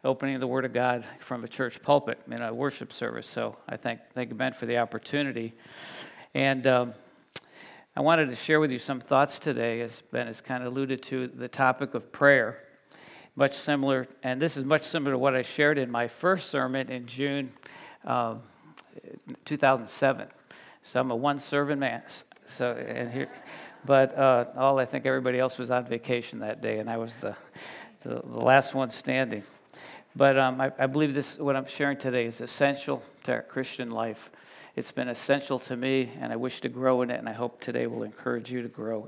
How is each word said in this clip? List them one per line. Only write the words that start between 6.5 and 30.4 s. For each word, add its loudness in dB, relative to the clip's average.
um, 4
I -2
wanted 6
to -6
share 4
with 2
you -4
some -6
thoughts 2
today, -2
as -10
Ben -2
has -10
kind -6
of -6
alluded -2
to, -4
the -10
topic 2
of -8
prayer, 6
much 4
similar, 0
and -2
this 0
is -4
much 2
similar -2
to 2
what 4
I 2
shared 2
in 0
my 0
first 0
sermon -2
in -8
June, -4
um, -2
two -4
thousand 4
seven. 0
So -2
I'm 0
a 0
one-sermon 0
man. -2
S-, -16
so, -2
and -6
here, -4
but, 6
uh, 6
all, 4
I 2
think -6
everybody 2
else 0
was -6
on 2
vacation -4
that -6
day, -2
and -6
I -4
was -6
the, -6
the, -6
the -8
last 6
one 0
standing. -2
But, 6
um, 2